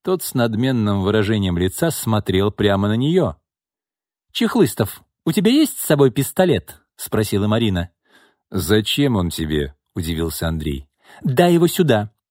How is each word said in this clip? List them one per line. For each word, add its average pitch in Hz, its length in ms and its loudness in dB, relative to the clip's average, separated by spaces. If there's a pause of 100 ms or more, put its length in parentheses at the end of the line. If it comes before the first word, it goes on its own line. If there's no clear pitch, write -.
тот 185 220 -2
с - 100 -10
надменным 113 680 0
выражением 101 560 0
лица 95 320 0
смотрел 104 640 0
прямо 101 380 0
на 110 80 0
неё. 147 380 0 (1000)
«Чехлыстов, - 720 -2 (220)
у 165 60 -2
тебя 214 200 2
есть 294 260 2
с - 80 -8
собой 143 260 4
пистолет?» — 139 720 0 (160)
спросила 104 500 -2
Марина. 104 440 0 (580)
«Зачем 107 680 0
он 87 140 0
тебе?» — 76 460 -4 (200)
удивился 82 540 -4
Андрей. 76 400 -6 (340)
«Дай 165 300 2
его 170 140 4
сюда. 117 440 0 (200)